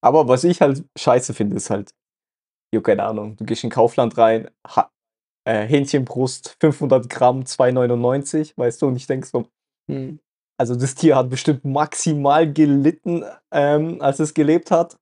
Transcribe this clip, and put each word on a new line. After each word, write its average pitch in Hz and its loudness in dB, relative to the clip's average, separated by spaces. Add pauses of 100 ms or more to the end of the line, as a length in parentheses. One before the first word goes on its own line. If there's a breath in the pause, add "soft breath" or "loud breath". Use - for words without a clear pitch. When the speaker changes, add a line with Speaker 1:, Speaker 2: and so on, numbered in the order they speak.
Speaker 1:
Aber 135 4
was 127 2
ich 175 2
halt 143 2 (120)
scheiße 127 0
finde, 101 -2
ist 101 -8
halt, 101 -6 (800)
jo, 110 0
keine 101 2
Ahnung, 107 -8
du 110 -10
gehst 113 -6
in 117 -4
Kaufland 117 0
rein, 113 2 (160)
ha-, - -2 (540)
äh, 110 -2
Hähnchenbrust, 135 -2
fünfhundert 135 0
Gramm, 127 0
zwei 127 -4
neunundneunzig, 127 -2
weißt 120 -4
du, 151 0
und 127 -2
ich 127 -12
denk 131 -6
so, 120 -4 (440)
Speaker 2:
Hm. 139 -10 (400)
Speaker 1:
also 123 -2
das 131 -4
Tier 151 4
hat 127 0
bestimmt 131 -4
maximal 147 0
gelitten, 151 2 (280)
ähm, 151 0
als 139 -2
es 156 -2
gelebt 160 2
hat. 170 0